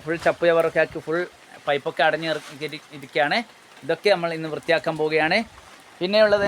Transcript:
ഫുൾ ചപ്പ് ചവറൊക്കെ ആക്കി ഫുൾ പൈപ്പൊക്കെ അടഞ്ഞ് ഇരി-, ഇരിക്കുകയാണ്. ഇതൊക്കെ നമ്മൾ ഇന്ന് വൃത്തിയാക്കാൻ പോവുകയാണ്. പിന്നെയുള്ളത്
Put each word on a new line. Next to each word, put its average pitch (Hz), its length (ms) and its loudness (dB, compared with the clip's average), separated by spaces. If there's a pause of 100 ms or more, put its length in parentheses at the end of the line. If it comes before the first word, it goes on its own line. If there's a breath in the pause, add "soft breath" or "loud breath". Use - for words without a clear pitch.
ഫുൾ 160 220 -4
ചപ്പ് 165 240 2
ചവറൊക്കെ 165 340 2
ആക്കി 151 240 -4
ഫുൾ 160 120 -2 (480)
പൈപ്പൊക്കെ 151 400 -2
അടഞ്ഞ് 160 220 0 (380)
ഇരി-, 147 140 -10 (160)
ഇരിക്കുകയാണ്. 147 420 0 (460)
ഇതൊക്കെ 160 300 -2
നമ്മൾ 170 220 -2
ഇന്ന് 160 160 -6
വൃത്തിയാക്കാൻ 160 480 0
പോവുകയാണ്. 156 380 2 (600)
പിന്നെയുള്ളത് 208 500 4